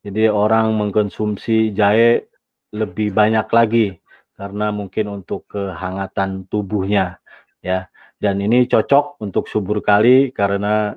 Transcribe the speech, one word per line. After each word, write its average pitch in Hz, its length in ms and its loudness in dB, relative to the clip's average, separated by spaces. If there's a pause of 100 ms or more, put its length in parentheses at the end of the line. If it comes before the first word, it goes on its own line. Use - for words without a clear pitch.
jadi 107 320 0
orang 110 400 2
mengkonsumsi 107 1040 0
jahe 113 480 4 (480)
lebih 104 400 -4
banyak 107 400 2
lagi 113 480 0 (400)
karena 104 320 -6
mungkin 104 500 -6
untuk 98 300 -8
kehangatan 95 960 -6
tubuhnya, 98 720 -2 (400)
ya. 92 320 -4 (240)
Dan 101 240 -2
ini 117 240 2
cocok 123 560 0
untuk 104 320 -4
subur 101 320 -2
kali 120 480 4
karena 104 640 -2